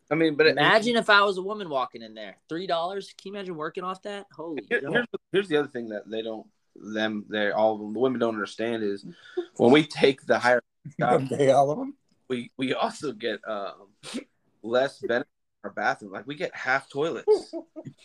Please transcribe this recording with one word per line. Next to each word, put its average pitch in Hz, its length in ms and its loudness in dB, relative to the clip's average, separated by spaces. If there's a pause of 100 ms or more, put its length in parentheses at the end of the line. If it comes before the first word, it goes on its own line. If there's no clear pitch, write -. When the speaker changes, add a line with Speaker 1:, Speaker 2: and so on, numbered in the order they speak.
Speaker 1:
I 151 60 0
mean, 160 200 2
but 156 120 6
it 151 40 6
Speaker 2:
Imagine 208 440 4
if 220 140 2
I 202 140 8
was 202 140 2
a 185 60 -4
woman 202 260 -8
walking 123 320 -4
in 110 120 -18
there. 104 240 -14 (120)
Three 170 160 -6
dollars? 185 560 -4
Can 196 120 -12
you 208 40 -10
imagine 185 180 -10
working 170 280 -8
off 185 200 -8
that? 202 220 -10 (100)
Holy 156 340 -8
Speaker 1:
Here-, 240 120 0
Speaker 2:
God. 139 120 -6
Speaker 1:
here's 240 180 0
the, - 80 -8 (140)
here's 196 160 0
the 151 80 2
other 143 100 0
thing 117 220 -8
that 104 200 -8
they 110 120 -4
don't, 110 260 -8 (280)
them, 107 540 -4
they're 104 260 0
all, 107 220 4
the 107 220 -6
women 127 200 2
don't 117 140 2
understand 110 500 -4
is 101 220 -4 (520)
when 120 140 6
we 156 140 8
take 143 400 2
the 113 140 2
higher 123 220 4 (360)
Speaker 3:
<laughs> 135 320 2
They, 135 220 4
all 139 200 4
of 151 60 -4
them? 135 180 -8 (340)
Speaker 1:
we, 120 280 -6
we 131 160 -2
also 147 380 -2
get, 110 340 -6
um, 101 440 -8 (720)
less 123 360 0
benefit 123 280 -2 (360)
in 104 60 -10
our - 40 -14
bathroom. 107 400 -4
Like, 104 120 -12
we 143 100 -10
get 160 200 -8
half 131 340 -2
toilets. 160 680 0
Speaker 3:
<laughs> - 40 -12 (420)